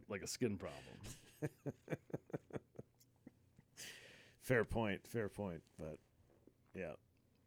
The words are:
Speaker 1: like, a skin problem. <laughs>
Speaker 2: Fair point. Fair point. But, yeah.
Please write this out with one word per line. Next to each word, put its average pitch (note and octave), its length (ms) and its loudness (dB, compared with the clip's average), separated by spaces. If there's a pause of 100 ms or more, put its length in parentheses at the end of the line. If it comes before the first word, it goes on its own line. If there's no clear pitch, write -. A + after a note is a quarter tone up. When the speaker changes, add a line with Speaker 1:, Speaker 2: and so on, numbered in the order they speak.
Speaker 1:
like, G2 140 -2
a - 40 -4
skin G#2+ 300 2
problem. D2 240 -6 (600)
<laughs> D3 80 0 (3000)
Speaker 2:
Fair A#2 240 8
point. G#2+ 420 4
Fair A2 220 2
point. F2+ 320 -2 (180)
But, D#2 180 -4 (760)
yeah. F2 180 -4 (540)